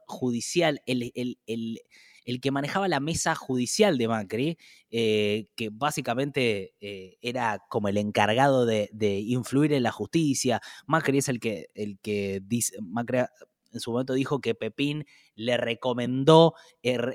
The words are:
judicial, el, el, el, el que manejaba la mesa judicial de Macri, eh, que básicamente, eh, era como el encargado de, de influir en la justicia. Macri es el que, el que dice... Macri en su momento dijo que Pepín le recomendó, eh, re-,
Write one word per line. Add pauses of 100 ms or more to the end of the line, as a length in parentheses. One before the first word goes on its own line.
judicial,
el,
el,
el, (440)
el
que
manejaba
la
mesa
judicial
de
Macri, (320)
eh,
que
básicamente,
eh,
era
como
el
encargado
de,
de
influir
en
la
justicia. (260)
Macri
es
el
que,
el
que
dice...
Macri (520)
en
su
momento
dijo
que
Pepín (300)
le
recomendó, (280)
eh,
re-,